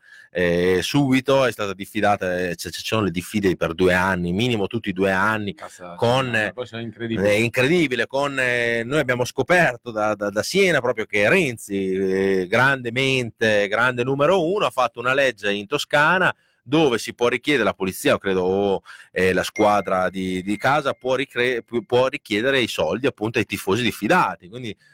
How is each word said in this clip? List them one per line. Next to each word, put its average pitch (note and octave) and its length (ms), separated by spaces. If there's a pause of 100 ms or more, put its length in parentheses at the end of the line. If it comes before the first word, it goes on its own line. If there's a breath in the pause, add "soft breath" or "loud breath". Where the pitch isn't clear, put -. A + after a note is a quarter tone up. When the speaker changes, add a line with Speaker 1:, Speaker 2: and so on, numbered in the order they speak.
(300 loud breath)
Speaker 1:
eh, F2+ 520
subito, C3+ 640
è A#2 60
stata G2+ 220
diffidata, G2 680
eh, F2+ 160
c-, - 140
c-, - 20
ci - 140
sono A2 180
le F#2 80
diffide F2+ 440
per E2 180
due F2+ 200
anni, F2+ 380
minimo G#2 360
tutti A2+ 220
i F#2+ 40
due F#2+ 180
anni, G2+ 420
Speaker 2:
Cazzate, F2 440
Speaker 1:
con, B2 300
Speaker 2:
una G#2+ 260
cosa A#2+ 260
incredibile. A2+ 500
Speaker 1:
è G#2 40
incredibile, B2 720
con, C#3 320
eh, A#2+ 460
noi C#3 140
abbiamo B2+ 260
scoperto C3+ 680
da, G#2+ 240
da, G#2 140
da G2+ 140
Siena F3+ 360
proprio A2+ 260
che G#2 220
Renzi, A2+ 640
eh, F#2+ 560
grande B2 440
mente, A#2 760
grande A#2+ 380
numero D3+ 440
uno, G3 160
ha B2+ 60
fatto A#2+ 300
una B2 120
legge A#2 380
in G2+ 160
Toscana D3+ 680 (300)
dove C3+ 360
si - 160
può A#2+ 120
richiedere, B2+ 360
la G2 100
polizia, G2 460
credo, F#2+ 240
o, F#2+ 380 (300 loud breath)
eh, F#2 220
la F2+ 80
squadra F#2+ 720
di, F#2 320
di G#2 140
casa C3+ 360
può B2+ 220
ricre-, B2+ 480
pu-, A#2 220
può B2 220
richiedere B2+ 540
i A2 60
soldi F#2+ 400
appunto A2+ 320
ai G2+ 60
tifosi G2 360
diffidati, A#2 680
quindi A2+ 280 (180 soft breath)